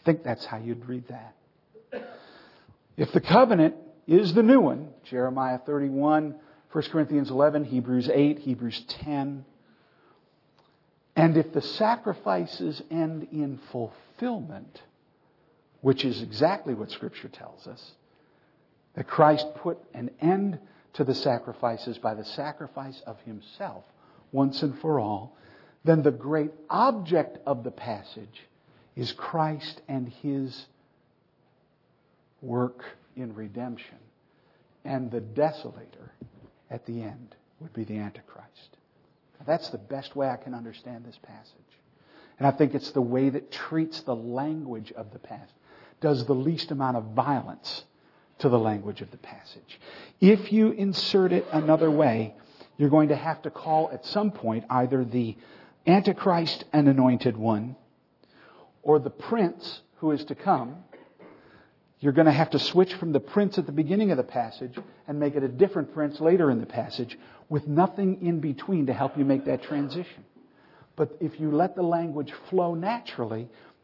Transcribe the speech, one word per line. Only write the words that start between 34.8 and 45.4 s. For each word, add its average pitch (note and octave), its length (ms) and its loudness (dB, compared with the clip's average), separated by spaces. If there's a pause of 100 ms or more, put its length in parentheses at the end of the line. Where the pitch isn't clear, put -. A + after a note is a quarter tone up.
And B2+ 260 -6
the A#2 100 -4
desolator - 920 -4 (600)
at A#2+ 160 -12
the A#2 160 -8
end A2 340 -16 (240)
would D#3+ 140 -18
be A2+ 100 -6
the G#2+ 140 -8
Antichrist. - 800 -16 (640)
Now, - 80 -20
that's E3 220 -2
the B2 100 -10
best - 380 -12
way C3+ 120 0
I B2 80 -4
can B2+ 180 -14
understand A#2 500 -16
this A2+ 180 -20
passage. A2 300 -20 (840)
And C#3 100 2
I - 20 6
think C#3 240 2
it's - 180 -8
the C3 100 2
way B2+ 260 2
that C#3+ 240 -4
treats D#3+ 500 -4
the B2 140 -4
language B2 760 -8
of A2 200 -14
the G#2+ 60 -20
passage, - 360 -18 (460)